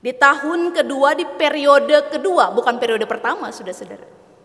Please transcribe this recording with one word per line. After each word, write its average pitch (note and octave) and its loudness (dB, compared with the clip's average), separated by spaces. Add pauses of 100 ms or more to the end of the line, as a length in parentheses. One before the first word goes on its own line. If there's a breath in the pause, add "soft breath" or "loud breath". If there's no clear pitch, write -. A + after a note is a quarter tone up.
Di A#3 -6
tahun D4+ 0
kedua, C#4 2
di F4 -2
periode C#4+ 2
kedua, D4 0
bukan A#3+ -2
periode A3+ -2
pertama, A#3 -6
saudara-saudara. F#3+ -16 (400)